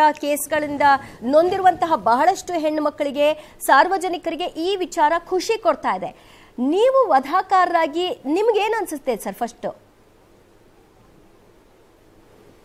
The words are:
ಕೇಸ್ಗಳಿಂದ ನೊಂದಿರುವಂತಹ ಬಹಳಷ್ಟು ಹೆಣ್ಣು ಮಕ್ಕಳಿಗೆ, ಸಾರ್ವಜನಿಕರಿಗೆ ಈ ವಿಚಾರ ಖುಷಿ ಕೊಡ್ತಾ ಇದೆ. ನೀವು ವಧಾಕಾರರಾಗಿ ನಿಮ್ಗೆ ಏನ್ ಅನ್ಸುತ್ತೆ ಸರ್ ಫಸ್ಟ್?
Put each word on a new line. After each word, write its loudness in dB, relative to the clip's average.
ಕೇಸ್ಗಳಿಂದ -4
ನೊಂದಿರುವಂತಹ 2
ಬಹಳಷ್ಟು 0
ಹೆಣ್ಣು -2
ಮಕ್ಕಳಿಗೆ, -2
ಸಾರ್ವಜನಿಕರಿಗೆ 2
ಈ -4
ವಿಚಾರ 0
ಖುಷಿ -2
ಕೊಡ್ತಾ -2
ಇದೆ. -12
ನೀವು 2
ವಧಾಕಾರರಾಗಿ 0
ನಿಮ್ಗೆ 0
ಏನ್ -2
ಅನ್ಸುತ್ತೆ -6
ಸರ್ -10
ಫಸ್ಟ್? -10